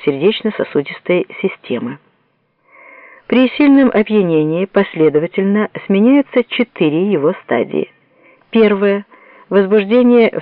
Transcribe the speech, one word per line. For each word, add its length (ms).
сердечно-сосудистой 1200
системы. 560
При 280
сильном 360
опьянении 720
последовательно 1000
сменяются 580
четыре 640
его 320
стадии. 500
Первое. 540
Возбуждение 920